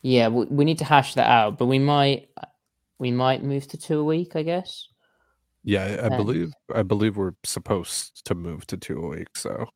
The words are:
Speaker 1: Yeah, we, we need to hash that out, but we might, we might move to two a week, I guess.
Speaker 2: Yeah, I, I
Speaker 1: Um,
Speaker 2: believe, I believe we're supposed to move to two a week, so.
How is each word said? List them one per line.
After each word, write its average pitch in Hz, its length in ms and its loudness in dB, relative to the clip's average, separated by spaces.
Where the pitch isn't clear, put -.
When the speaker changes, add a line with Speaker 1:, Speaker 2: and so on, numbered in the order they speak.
Speaker 1:
Yeah, 123 260 4
we, 117 180 2
we 143 180 2
need 160 140 0
to 156 60 -4
hash 139 300 4
that 120 140 4
out, 113 300 4
but 123 80 0
we 135 120 2
might, 139 500 2
we 123 120 -2
might 127 320 2
move 139 260 -4
to - 80 -16
two 156 240 -2
a 151 40 0
week, 165 320 -2
I 156 60 -2
guess. 175 460 -6
Speaker 2:
Yeah, 98 200 0
I, 104 220 -4
I - 20 -
Speaker 1:
Um, 123 80 0
Speaker 2:
believe, 131 360 -2
I 113 80 0
believe 104 340 0
we're 95 180 -4
supposed - 800 -6
to 98 100 -4
move 85 320 -10
to 95 100 -10
two - 260 -10
a 85 60 -6
week, - 280 -12
so. - 400 -8